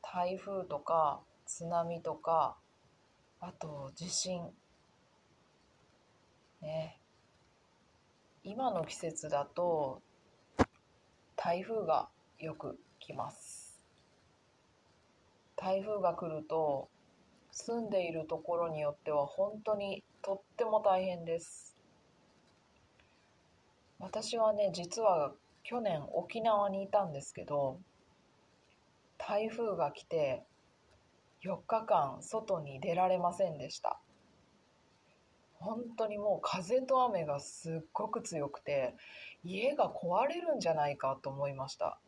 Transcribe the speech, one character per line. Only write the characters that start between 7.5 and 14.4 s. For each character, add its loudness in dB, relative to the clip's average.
今 0
の 0
季 -10
節 -6
だ 2
と、 0
台 0
風 -2
が 4
よ -8
く -10
来 -16
ま -4
す。 -18